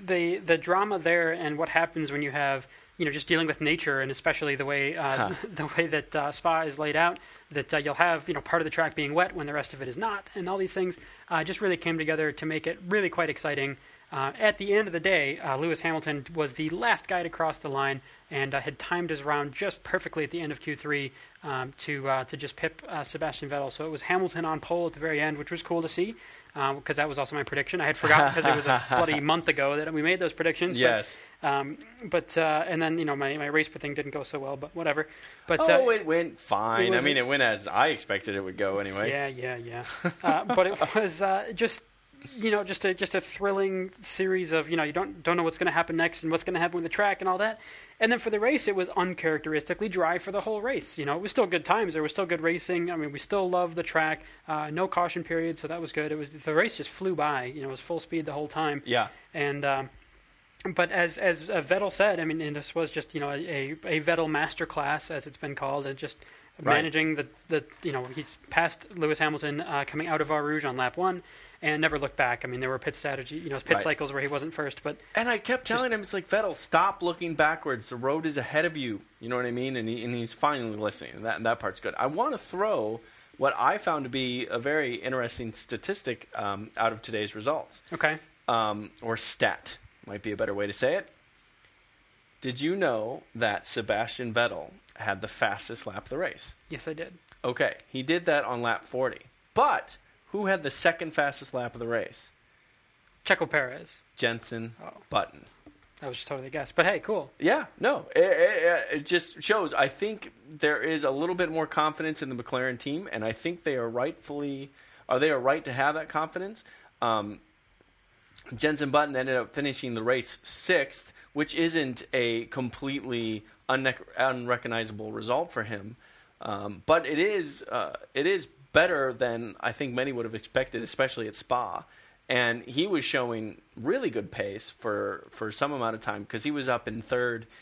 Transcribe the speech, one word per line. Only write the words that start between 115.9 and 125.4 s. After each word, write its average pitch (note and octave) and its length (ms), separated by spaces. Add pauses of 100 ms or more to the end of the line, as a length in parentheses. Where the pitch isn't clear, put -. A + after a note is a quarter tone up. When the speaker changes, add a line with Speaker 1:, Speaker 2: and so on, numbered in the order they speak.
Speaker 2:
that D#3 120
confidence. F3+ 560 (380)
Um, G#2+ 380 (1160)
Jenson D3 360
Button D3 240
ended C3 200
up A#2 180
finishing C#3 400
the A2 100
race A#2+ 400
sixth, - 680 (220)
which D3 200
isn't D#3+ 500 (100)
a A#2 320
completely A#2+ 960 (240)
unne-, C3 260 (240)
unrecognizable A#2 920
result A#2+ 400